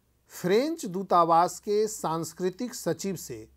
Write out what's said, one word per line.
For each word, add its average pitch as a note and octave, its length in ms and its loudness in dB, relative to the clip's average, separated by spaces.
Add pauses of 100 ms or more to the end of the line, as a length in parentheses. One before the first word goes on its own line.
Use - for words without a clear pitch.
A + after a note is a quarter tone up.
(320)
फ्रेंच B3+ 540 0
दूतावास F3 760 4
के G#3 280 0
सांस्कृतिक F3+ 880 -4
सचिव E3+ 400 -4
से A2+ 420 -12